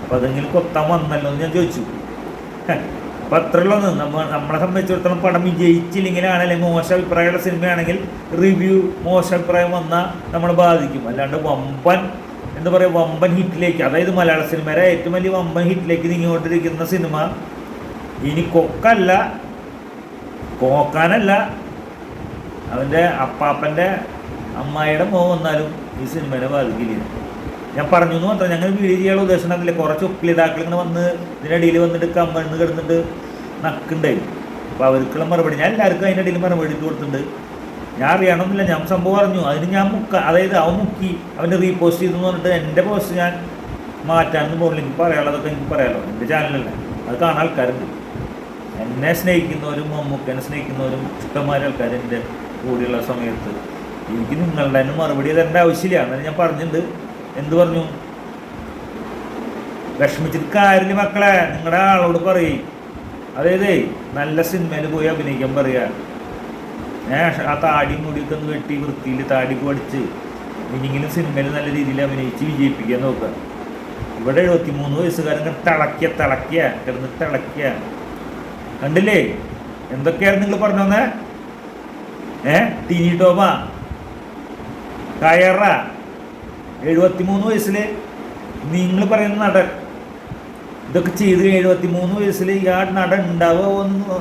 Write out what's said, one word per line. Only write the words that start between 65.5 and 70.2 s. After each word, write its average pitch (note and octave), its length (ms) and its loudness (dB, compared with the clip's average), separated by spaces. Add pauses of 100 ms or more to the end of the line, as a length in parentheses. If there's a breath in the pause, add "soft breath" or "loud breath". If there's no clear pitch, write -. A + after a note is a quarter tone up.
പറയുക. C3 240 2 (1300)
ഏ, - 20 0 (320)
ആ - 20 2 (120)
താടി D3 300 2 (100)
മുടിയൊക്കെ D3 320 -4
ഒന്ന് D3+ 160 -6
വെട്ടി D3 280 -6
വൃത്തിയിൽ C3 400 -4 (120)
താടി C3 280 2
പഠിച്ച് C#3 400 -2 (760)